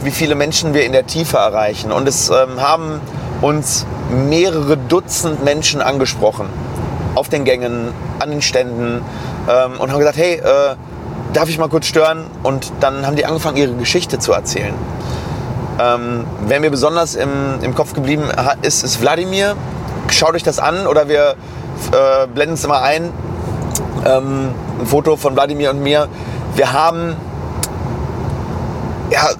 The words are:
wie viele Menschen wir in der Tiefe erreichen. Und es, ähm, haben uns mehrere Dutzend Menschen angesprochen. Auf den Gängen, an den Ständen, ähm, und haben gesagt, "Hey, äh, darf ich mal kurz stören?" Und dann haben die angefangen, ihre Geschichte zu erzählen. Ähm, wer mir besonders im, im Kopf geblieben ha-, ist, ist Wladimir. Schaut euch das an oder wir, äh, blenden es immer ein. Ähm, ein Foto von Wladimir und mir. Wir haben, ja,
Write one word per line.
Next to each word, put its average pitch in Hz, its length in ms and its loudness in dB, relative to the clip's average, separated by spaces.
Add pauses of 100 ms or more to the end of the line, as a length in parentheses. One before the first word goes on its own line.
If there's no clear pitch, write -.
wie 139 80 -2
viele 151 240 0
Menschen 151 380 2
wir 143 120 4
in 123 60 0
der 131 160 4
Tiefe 160 300 0
erreichen. 107 540 2
Und 135 160 2
es, - 220 2
ähm, 131 320 4
haben 156 400 0 (400)
uns 147 440 0 (440)
mehrere 156 480 4
Dutzend 151 680 0
Menschen 147 380 2
angesprochen. 123 640 0 (720)
Auf 135 120 0
den 147 160 0
Gängen, 123 480 0 (280)
an 143 100 -4
den 147 120 -4
Ständen, 120 600 0 (480)
ähm, 127 300 2
und 131 120 -2
haben 143 80 2
gesagt, 147 180 4
"Hey, 175 180 4
äh, 139 400 2 (580)
darf 160 160 2
ich 160 80 -4
mal 160 100 2
kurz 156 200 0
stören?" 160 400 2 (160)
Und 135 360 -2
dann 139 260 0
haben 147 120 0
die 147 80 2
angefangen, 156 320 -2
ihre 135 160 4
Geschichte 135 460 0
zu - 120 2
erzählen. 101 440 0 (1080)
Ähm, 120 440 0 (220)
wer 139 140 4
mir 160 80 4
besonders 151 460 2
im, 139 460 -2
im 127 140 -2
Kopf - 180 0
geblieben 147 300 0 (140)
ha-, 135 240 2
ist, 143 220 0
ist 123 180 -4
Wladimir. 190 540 2 (520)
Schaut 160 280 2
euch 170 80 -2
das 151 160 0
an 175 280 0
oder 147 220 4
wir, 147 260 4 (560)
äh, 135 360 4
blenden 147 260 0
es 143 100 -2
immer 143 200 2
ein. 160 280 0 (920)
Ähm, 135 440 2 (300)
ein 120 60 -4
Foto 147 320 4
von 135 180 0
Wladimir 143 360 2
und 143 100 -2
mir. 147 260 2 (480)
Wir 131 180 2
haben, 165 420 2 (1900)
ja, 151 200 2 (100)